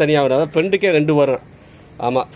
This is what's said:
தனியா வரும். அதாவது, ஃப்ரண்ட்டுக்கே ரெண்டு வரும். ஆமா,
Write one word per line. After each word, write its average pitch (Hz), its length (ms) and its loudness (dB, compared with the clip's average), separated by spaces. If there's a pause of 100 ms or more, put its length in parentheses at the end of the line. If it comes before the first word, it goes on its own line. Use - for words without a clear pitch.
தனியா 147 220 2
வரும். 131 120 0
அதாவது, 156 180 -2
ஃப்ரண்ட்டுக்கே 190 440 0
ரெண்டு 151 220 0
வரும். 131 220 0 (680)
ஆமா, 127 140 -2 (120)